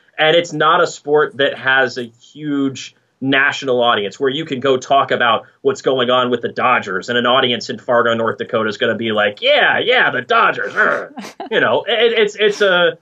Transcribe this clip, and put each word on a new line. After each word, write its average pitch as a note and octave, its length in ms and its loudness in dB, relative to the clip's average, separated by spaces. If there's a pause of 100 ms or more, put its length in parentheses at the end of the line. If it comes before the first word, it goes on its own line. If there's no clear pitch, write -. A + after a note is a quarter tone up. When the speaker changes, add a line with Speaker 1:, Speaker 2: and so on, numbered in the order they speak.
(160)
Speaker 1:
and D#3 200 2
it's E3+ 160 0
not D#3 280 2
a E3 60 2
sport D3 520 -2
that C#3 200 0
has C3 400 0
a A#2+ 60 -8
huge C#3 880 -6 (260)
national C3+ 600 0
audience G#2+ 360 0
where C3+ 120 0
you D#3 140 -6
can C#3 160 -6
go C3 160 2
talk C3 340 0
about A#2 360 0 (160)
what's C3+ 200 -2
going B2+ 280 0
on B2 200 2
with A#2+ 120 -2
the A#2 60 -6
Dodgers, G#2+ 600 -2
and A#2+ 100 0
an A#2+ 80 0
audience B2 440 0
in A2+ 80 -8
Fargo, A#2 360 2
North A2+ 240 -2
Dakota A2 300 -2
is G#2 80 -6
gonna A2+ 200 0
be A2+ 160 -4
like, G#2 300 0
"Yeah, G#3+ 360 2
yeah, F#3+ 320 0
the B2+ 120 -6
Dodgers." D#3+ 520 0
Uh. - 400 -2
Speaker 2:
<laughs> - 360 -14
Speaker 1:
You E3+ 100 0
know, B2+ 260 0
it, A3+ 300 2
it's, G3+ 200 2
it's G#3 240 0
a, F3 420 2